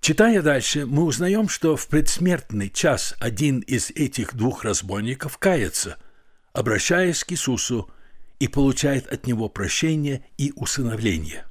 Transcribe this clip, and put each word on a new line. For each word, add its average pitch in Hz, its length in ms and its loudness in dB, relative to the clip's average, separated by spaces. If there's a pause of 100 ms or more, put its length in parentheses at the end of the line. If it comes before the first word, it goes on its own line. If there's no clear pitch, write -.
Читая 214 400 4
дальше, 147 440 2
мы 143 200 4
узнаем, 180 420 2
что 156 300 2
в - 100 -6
предсмертный 151 800 2
час 120 520 0
один 120 400 0
из - 300 -2
этих 127 440 -2
двух 120 300 -2
разбойников 104 720 -4
кается, 120 600 0 (540)
обращаясь 156 720 0
к - 80 -8
Иисусу, 123 580 -2 (520)
и 135 60 0
получает 139 640 2
от - 160 -8
него 113 220 -2
прощение 143 760 -2 (140)
и 143 180 -2
усыновление. 110 960 -2